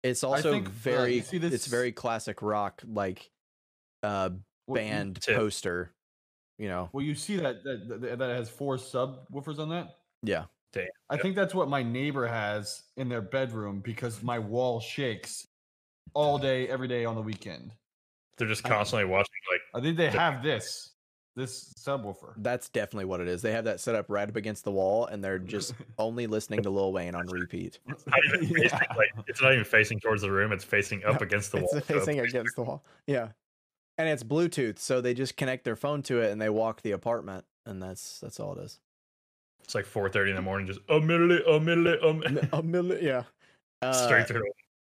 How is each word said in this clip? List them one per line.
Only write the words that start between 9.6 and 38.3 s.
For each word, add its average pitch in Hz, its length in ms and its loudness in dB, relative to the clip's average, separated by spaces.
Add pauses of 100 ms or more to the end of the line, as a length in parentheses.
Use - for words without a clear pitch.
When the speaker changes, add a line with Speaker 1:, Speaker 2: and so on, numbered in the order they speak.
Speaker 2:
that? 170 280 -8 (260)
Speaker 1:
Yeah. 90 220 0 (280)
Speaker 3:
Damn. 92 140 -4 (240)
Speaker 2:
I - 20 0
Speaker 3:
Yep. 143 80 -2
Speaker 2:
think 185 140 0
that's 190 180 0
what 165 160 0
my 139 140 0
neighbor 131 420 -2
has 107 600 -4 (120)
in 131 100 -4
their 120 140 -2
bedroom 107 600 -4
because 117 420 -6
my 120 160 0
wall 117 400 0
shakes - 680 -6 (680)
all 147 240 4
day, 131 300 2
every 127 180 -2
day 120 180 0
on 113 80 -2
the 113 80 -4
weekend. 98 500 -10 (680)
Speaker 3:
They're 113 120 0
just 107 160 -2
Speaker 1:
I 120 40 0
Speaker 3:
constantly 104 360 4
watching, 95 260 2 (180)
like, 90 120 2 (120)
Speaker 2:
I 120 120 -4
think 165 100 2
they 160 140 4
Speaker 3:
the - 100 2
Speaker 2:
have 143 240 2
this, - 480 -4 (460)
this - 420 -10
subwoofer. 117 560 -6
Speaker 1:
That's 120 320 -2
definitely 104 380 -4
what 92 160 -2
it 87 80 -2
is. 90 120 -2
They 110 120 0
have 113 100 0
that 107 160 0
set 117 160 0
up 104 140 0
right 101 180 0
up 104 80 -10
against 107 300 -4
the 101 80 0
wall, 98 320 4
and 101 180 -8
they're 95 160 0
just 95 340 -6
Speaker 2:
<laughs> - 240 -14
Speaker 1:
only 113 300 -2
listening 107 360 -2
to 98 60 -2
Lil 98 220 2
Wayne 87 240 -4
on 90 120 -4
repeat. 90 600 -6
Speaker 3:
It's - 180 -12
not 139 200 4
even 147 180 0
Speaker 2:
<laughs> 165 140 0
Yeah. 123 100 4
Speaker 3:
facing, - 200 2 (100)
like, 107 140 4 (160)
it's 120 140 -4
not 131 120 8
even 113 100 4
facing 107 380 4
towards 110 220 2
the 98 80 0
room. 101 200 2
It's 95 140 -4
facing 101 400 0
up 117 160 4
Speaker 1:
No, - 40 0
Speaker 3:
against 101 280 -2
the - 60 0
Speaker 1:
it's - 140 -2
Speaker 3:
wall, 143 80 -2
so - 180 0
Speaker 1:
facing 147 180 0
Speaker 3:
it's 120 160 -2
Speaker 1:
against 117 240 -2
the 123 60 -2
wall. 135 200 -6 (240)
Yeah. 120 220 0 (680)
And 160 120 2
it's 131 140 0
Bluetooth, 143 560 2
so 127 200 2
they 123 140 2
just 127 240 -2
connect 131 260 -2
their 113 140 -2
phone 147 260 -2
to 123 160 2
it, 110 140 4
and 107 80 -4
they 110 80 2
walk 110 320 0
the 110 100 -2
apartment, 95 540 -4 (200)
and 95 160 -10
that's, - 380 -12
that's - 220 -12